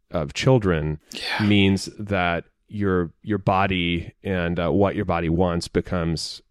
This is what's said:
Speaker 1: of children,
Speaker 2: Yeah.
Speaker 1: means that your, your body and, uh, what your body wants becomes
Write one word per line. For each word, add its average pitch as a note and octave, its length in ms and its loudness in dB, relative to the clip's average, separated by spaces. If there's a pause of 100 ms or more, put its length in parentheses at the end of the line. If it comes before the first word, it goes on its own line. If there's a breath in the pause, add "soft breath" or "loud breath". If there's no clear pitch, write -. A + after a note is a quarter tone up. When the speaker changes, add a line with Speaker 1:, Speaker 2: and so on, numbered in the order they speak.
(100)
Speaker 1:
of D#2 240 -4
children, F2 640 2 (140)
Speaker 2:
Yeah. - 340 -4
Speaker 1:
means G2 420 4 (100)
that F2+ 460 -2 (240)
your, F#2 440 0 (100)
your G#2 160 -2
body F#2 760 0 (100)
and, F2 380 -2
uh, E2+ 100 0
what F#2 260 2
your G2+ 80 -2
body E2+ 240 -2
wants E2+ 400 0
becomes E2+ 720 -4 (100)